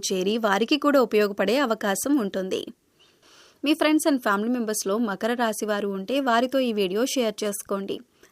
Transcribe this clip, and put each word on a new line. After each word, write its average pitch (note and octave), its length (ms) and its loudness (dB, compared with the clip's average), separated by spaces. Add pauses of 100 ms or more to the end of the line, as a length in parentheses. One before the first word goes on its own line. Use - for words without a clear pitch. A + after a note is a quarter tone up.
(140)
చేరి F#3+ 240 0
వారికి A3 400 2
కూడా C#4+ 240 4
ఉపయోగపడే G#3 560 2
అవకాశం A3+ 600 0
ఉంటుంది. F#3+ 480 -2 (1000)
మీ C#4+ 60 2
friends D#4 380 2
and C4+ 100 2
family G#3+ 360 0
members-లో G#3+ 420 -2
మకర A3 360 -2
రాశి A3+ 320 -2
వారు G#3 220 -2
ఉంటే G3 320 -4
వారితో B3 400 2
ఈ B3 140 0
వీడియో G3+ 320 0
షేర్ A3+ 380 -2
చేసుకోండి. G3+ 560 -6 (320)